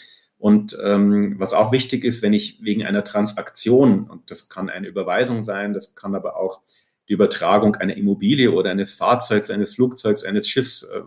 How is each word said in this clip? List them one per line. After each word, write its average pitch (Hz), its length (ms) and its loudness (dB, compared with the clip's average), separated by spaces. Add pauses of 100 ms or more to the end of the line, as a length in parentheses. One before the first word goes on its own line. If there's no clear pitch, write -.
(380)
Und, 104 440 2
ähm, 101 560 2
was 95 140 -4
auch 110 200 4
wichtig 127 320 -2
ist, 117 180 -2
wenn 104 100 2
ich - 300 -2
wegen 107 240 -2
einer 101 180 -2
Transaktion, 107 1040 2
und - 220 -20
das - 180 -16
kann 95 220 -8
eine 95 160 -12
Überweisung 98 560 -2
sein, 104 320 -6
das 98 200 -10
kann 98 200 -8
aber 90 220 -8
auch 92 240 -6 (480)
die 104 60 0
Übertragung 104 640 4
einer 95 200 -4
Immobilie 101 540 2
oder 92 200 2
eines 98 240 -4
Fahrzeugs, 110 560 0
eines 101 240 -4
Flugzeugs, 120 500 0
eines 101 240 -2
Schiffs, - 360 -2
äh, 98 220 -10